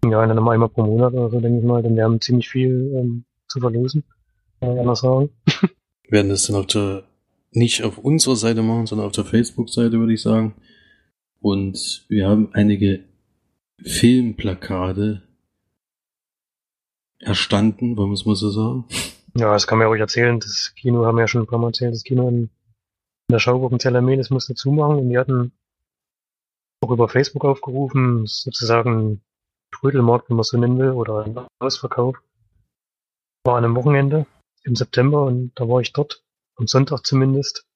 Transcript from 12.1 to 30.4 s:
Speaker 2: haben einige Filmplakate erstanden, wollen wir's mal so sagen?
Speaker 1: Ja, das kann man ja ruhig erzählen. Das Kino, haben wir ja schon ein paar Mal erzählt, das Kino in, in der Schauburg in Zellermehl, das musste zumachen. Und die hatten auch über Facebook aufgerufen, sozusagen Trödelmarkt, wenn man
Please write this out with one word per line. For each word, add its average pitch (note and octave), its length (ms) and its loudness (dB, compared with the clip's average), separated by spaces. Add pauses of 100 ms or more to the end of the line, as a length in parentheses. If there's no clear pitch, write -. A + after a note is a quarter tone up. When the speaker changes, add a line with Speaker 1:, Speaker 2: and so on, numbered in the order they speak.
Speaker 2:
haben G#2+ 240 2
einige G2+ 520 2 (800)
Filmplakate G#2 1400 0 (2000)
erstanden, G#2+ 800 -2
wollen G2+ 140 0
wir's G2+ 160 -4
mal G#2+ 100 2
so G#2 140 -2
sagen? A#2 340 -2 (520)
Speaker 1:
Ja, A2 160 4
das G#2 140 2
kann A2 120 2
man A2 80 4
ja - 20 4
ruhig A2 120 2
erzählen. A#2+ 400 0
Das - 340 -10
Kino, A#2+ 300 0
haben A#2 120 2
wir A#2 60 2
ja A2 60 0
schon A#2 140 0
ein G#2+ 40 -4
paar A#2+ 120 -4
Mal A#2 100 0
erzählt, A#2+ 260 -4
das A2 100 -10
Kino B2 240 0
in, A#2+ 160 0
in A2 60 -10 (840)
der A#2 60 4
Schauburg B2 340 0
in B2 80 0
Zellermehl, B2+ 360 2
das C3+ 140 -2
musste B2+ 240 -4
zumachen. D3 440 0
Und B2+ 120 0
die B2 80 0
hatten B2 340 -2 (1300)
auch A#2 80 -4
über A#2 180 4
Facebook C#3+ 360 0
aufgerufen, B2+ 800 0
sozusagen A2+ 960 -2 (500)
Trödelmarkt, B2 580 2
wenn A#2+ 60 2
man A2 80 0